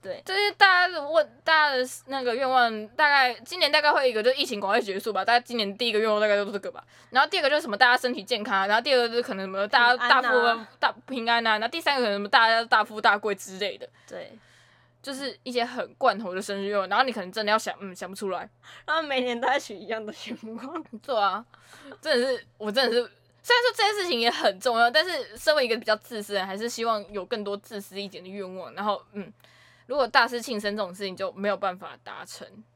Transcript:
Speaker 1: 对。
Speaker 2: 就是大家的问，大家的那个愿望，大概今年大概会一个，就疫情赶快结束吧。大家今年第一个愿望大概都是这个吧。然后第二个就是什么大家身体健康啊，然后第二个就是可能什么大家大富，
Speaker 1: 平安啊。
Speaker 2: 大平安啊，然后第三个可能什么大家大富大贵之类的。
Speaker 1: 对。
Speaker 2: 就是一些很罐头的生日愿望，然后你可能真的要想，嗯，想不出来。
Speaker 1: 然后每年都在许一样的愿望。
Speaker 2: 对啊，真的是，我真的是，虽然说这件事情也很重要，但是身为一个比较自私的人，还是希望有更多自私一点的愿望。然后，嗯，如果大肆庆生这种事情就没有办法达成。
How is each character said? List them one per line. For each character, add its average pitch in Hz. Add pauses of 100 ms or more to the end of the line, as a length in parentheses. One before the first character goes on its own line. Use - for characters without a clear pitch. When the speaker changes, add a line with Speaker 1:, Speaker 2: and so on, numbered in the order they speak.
Speaker 1:
对。 -
Speaker 2:
就 381
是 415
大 370
家 -
的 311
问， 311
大 311
家 262
的 254 (180)
那 262
个 240
愿 262
望， 226
大 302
概 262
今 254
年 294
大 302
概 294
会 277
一 247
个， 214
就 240
疫 277
情 226
赶 196
快 226
结 196
束 220
吧。 190
大 226
家 240
今 240
年 202
第 240
一 226
个 214
愿 220
望 208
大 214
概 202
都 202
是 208
这 202
个 190
吧。 - (260)
然 247
后 302
第 381
二 330
个 269
就 294
是 302
什 262
么 202
大 240
家 247
身 254
体 214
健 214
康 226
啊， 196
然 208
后 233
第 269
二 247
个 240
就 226
是 240
可 240
能 190
什 190
么 196
大 240
家 240
大 254
富， 254
Speaker 1:
平 247
安 233
啊。 226 (100)
Speaker 2:
大 - (120)
平 233
安 233
啊， 220
然 214
后 233
第 339
三 285
个 254
可 233
能 202
什 202
么 202
大 233
家 226
大 226
富 214
大 208
贵 208
之 190
类 190
的。 - (180)
Speaker 1:
对。 - (640)
Speaker 2:
就 277
是 262
一 -
些 240
很 247
罐 233
头 190
的 190
生 202
日 196
愿 202
望， 185
然 202
后 254
你 254
可 220
能 185
真 220
的 208
要 214
想， -
嗯， 190
想 180
不 190
出 196
来。 175 (360)
Speaker 1:
然 311
后 330
每 269
年 240
都 262
在 269
许 -
一 202
样 220
的 208 (140)
愿 220
望。 277 (160)
Speaker 2:
对 262
啊， 202 (560)
真 285
的 254
是， 240 (120)
我 214
真 254
的 226
是， 240 (440)
虽 480
然 480
说 480
这 453
件 415
事 381
情 240
也 233
很 196
重 233
要， 233
但 311
是 254
身 302
为 269
一 233
个 226
比 240
较 214
自 214
私 202
的 196
人， 185
还 196
是 226
希 233
望 214
有 196
更 208
多 202
自 208
私 196
一 202
点 185
的 185
愿 190
望。 151
然 190
后， 208 (120)
嗯， 202 (540)
如 247
果 285
大 233
肆 240
庆 226
生 208
这 214
种 180
事 196
情 185
就 190
没 196
有 196
办 185
法 147
达 -
成。 - (320)